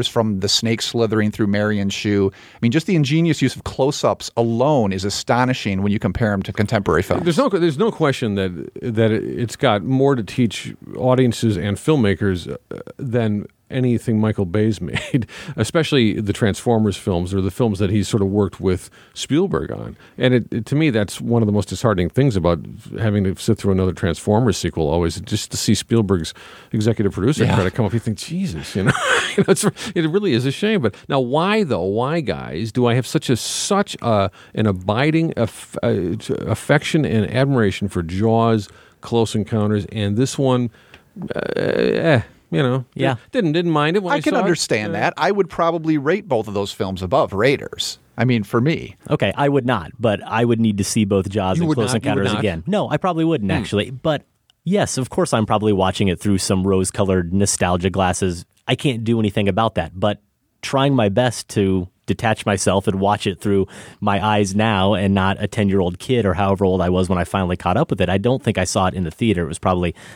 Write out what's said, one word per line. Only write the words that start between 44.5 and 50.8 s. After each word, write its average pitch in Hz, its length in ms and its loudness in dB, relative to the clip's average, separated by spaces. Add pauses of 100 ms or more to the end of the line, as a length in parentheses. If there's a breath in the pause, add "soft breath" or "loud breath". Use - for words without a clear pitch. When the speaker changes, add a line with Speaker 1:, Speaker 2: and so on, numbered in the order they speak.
Speaker 2:
Yeah. 104 80 -4
Speaker 1:
that. 135 160 0
I 156 120 2
would 196 200 0
probably 165 500 0
rate 180 280 -2
both 110 200 0
of 104 80 -6
those 101 160 -2
films 95 320 -6
above 101 300 0
Raiders. - 680 -2 (180)
I 113 80 2
mean, 120 180 2
for 117 160 0
me. 131 360 -2 (160)
Speaker 3:
Okay, 107 260 0
I 143 120 2
would 139 180 0
not, 90 320 -2
but 104 260 2
I 117 200 0
would 117 140 4
need 110 200 2
to 101 40 2